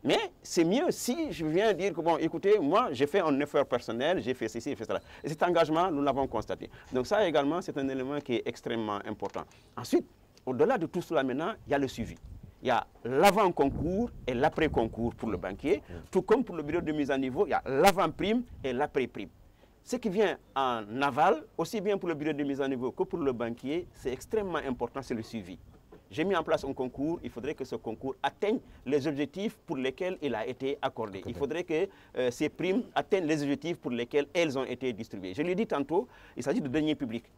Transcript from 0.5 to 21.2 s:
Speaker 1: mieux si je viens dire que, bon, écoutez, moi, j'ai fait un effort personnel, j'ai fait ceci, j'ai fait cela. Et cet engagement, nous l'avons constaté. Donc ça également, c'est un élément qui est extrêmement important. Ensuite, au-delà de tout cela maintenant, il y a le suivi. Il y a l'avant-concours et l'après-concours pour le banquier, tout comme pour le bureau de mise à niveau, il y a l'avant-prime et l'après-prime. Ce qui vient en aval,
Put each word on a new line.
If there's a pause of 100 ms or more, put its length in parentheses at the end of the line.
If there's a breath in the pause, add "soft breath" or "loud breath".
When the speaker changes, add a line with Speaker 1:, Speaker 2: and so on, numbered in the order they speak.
Speaker 1:
mieux
si
je
viens
dire
que,
bon,
écoutez,
moi,
j'ai
fait
un
effort
personnel,
j'ai
fait
ceci,
j'ai
fait
cela. (240 loud breath)
Et
cet
engagement,
nous
l'avons
constaté. (220 loud breath)
Donc
ça
également,
c'est
un
élément
qui
est
extrêmement
important. (340 loud breath)
Ensuite, (400)
au-delà
de
tout
cela
maintenant, (140)
il
y
a
le
suivi. (480)
Il
y
a (180)
l'avant-concours (140)
et
l'après-concours
pour
le
banquier, (300 loud breath)
tout
comme
pour
le
bureau
de
mise
à
niveau,
il
y
a
l'avant-prime (180)
et
l'après-prime. (520 soft breath)
Ce
qui
vient (160)
en (180)
aval, (140)